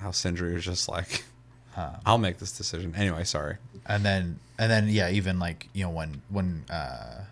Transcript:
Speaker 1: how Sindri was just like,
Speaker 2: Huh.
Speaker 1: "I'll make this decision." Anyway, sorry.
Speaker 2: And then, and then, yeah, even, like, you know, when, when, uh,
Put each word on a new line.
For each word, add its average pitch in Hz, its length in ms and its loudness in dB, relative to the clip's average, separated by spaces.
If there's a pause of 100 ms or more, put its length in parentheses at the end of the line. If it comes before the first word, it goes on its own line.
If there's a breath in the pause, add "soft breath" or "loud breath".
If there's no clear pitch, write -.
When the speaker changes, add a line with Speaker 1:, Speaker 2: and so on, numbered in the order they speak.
Speaker 1:
how 98 100 -6
Sindri 87 440 -2
was 85 100 -2
just 87 240 -2
like, - 360 -4 (480)
Speaker 2:
Huh. 82 320 -6
Speaker 1:
"I'll 113 140 8
make 92 200 2
this 92 180 -8
decision." 85 400 -4
Anyway, 90 280 2
sorry. 73 320 -2 (300)
Speaker 2:
And 104 180 2
then, 92 340 2 (200)
and 110 120 4
then, 107 180 6
yeah, 104 220 4
even, 95 280 2
like, 87 340 -4
you 98 120 -2
know, 87 60 -2
when, 78 380 -6
when, 90 420 -2
uh, 64 600 -8